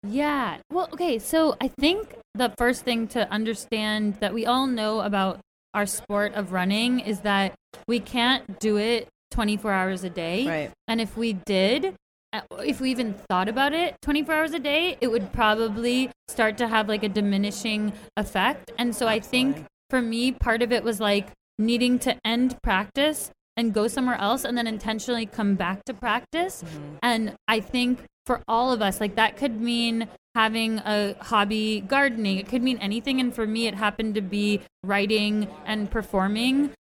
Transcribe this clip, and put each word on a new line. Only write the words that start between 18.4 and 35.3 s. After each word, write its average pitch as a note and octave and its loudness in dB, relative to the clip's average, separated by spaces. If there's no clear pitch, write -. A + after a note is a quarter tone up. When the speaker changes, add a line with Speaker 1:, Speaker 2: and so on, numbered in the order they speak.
Speaker 1:
And A#3+ 0
so A#3 0
I A3 2
think B3+ 0
Speaker 2:
Absolutely. D#4 -14
Speaker 1:
for B3+ 2
me, A#3 0
part A#3 2
of A3+ 0
it A#3+ 2
was, A3 -2
like, G3+ 2
needing A#3+ 2
to - 0
end B3 2
practice A#3+ 0
and A#3 0
go G#3+ 2
somewhere B3+ 0
else A3 0
and C4 -2
then A#3 0
intentionally A3+ -4
come G3+ 0
back F#3 -2
to B3+ -6
practice. B3 -2
Speaker 2:
Mm-hmm. D3+ -12
Speaker 1:
And A3+ 0
I A3+ 2
think B3 0
for B3 0
all A#3+ 2
of A3 0
us, F#3+ 0
like, G#3 -2
that A3 2
could A#3 -2
mean A#3 0
having A3 0
a G#3 0
hobby G#3+ 0
gardening. A3+ 2
It G3+ -8
could B3 0
mean B3+ 2
anything. A#3 -2
And B3 0
for A3+ -2
me, A3+ 0
it G3 -4
happened G#3+ -2
to G#3+ 0
be G3+ 0
writing G#3 0